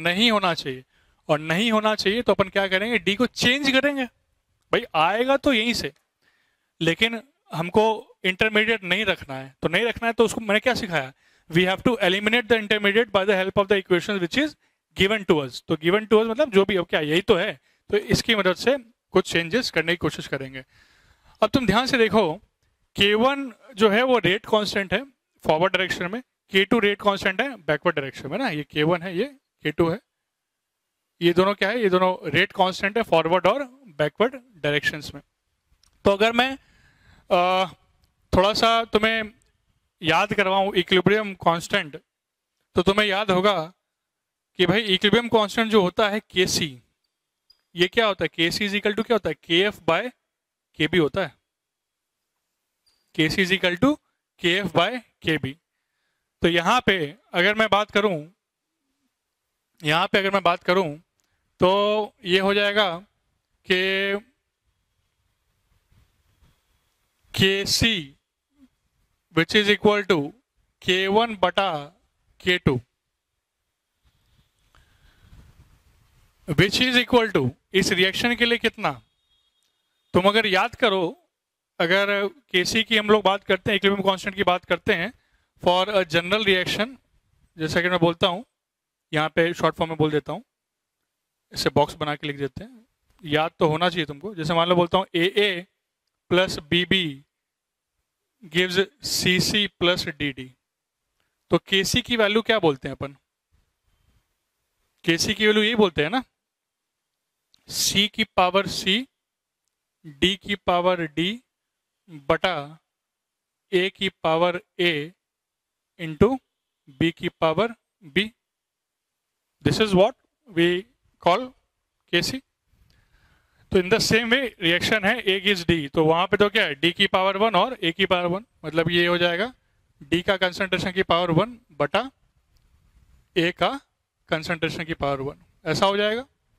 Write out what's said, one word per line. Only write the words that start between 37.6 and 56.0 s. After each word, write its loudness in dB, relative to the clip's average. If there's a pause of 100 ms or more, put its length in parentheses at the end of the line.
थोड़ा 4
सा 2 (120)
तुम्हें -2 (720)
याद 2
करवाऊँ 0
equilibrium 2 (100)
constant, -2 (800)
तो 4
तुम्हें 2
याद -2
होगा 2 (1040)
कि 2
भाई 2
equilibrium 2
constant 0
जो 4
होता 0
है -4
केसी, -2 (960)
ये 0
क्या 0
होता -4
है? -2
केसी -2
is -6
equal -2
to -4
क्या 0
होता -2
है? -6 (100)
केएफ़ 0
by -2 (800)
केबी 0
होता 0
है, -8 (1800)
केसी 0
is -2
equal 0
to 4 (480)
केएफ़ -2
by 2 (320)
केबी। -4 (840)